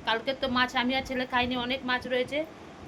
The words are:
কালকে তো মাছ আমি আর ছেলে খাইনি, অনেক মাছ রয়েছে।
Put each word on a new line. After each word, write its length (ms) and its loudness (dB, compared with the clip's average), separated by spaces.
কালকে 280 2
তো 140 -2
মাছ 280 2
আমি 200 2
আর 60 2
ছেলে 240 -2
খাইনি, 320 2
অনেক 260 -2
মাছ 240 0
রয়েছে। 380 0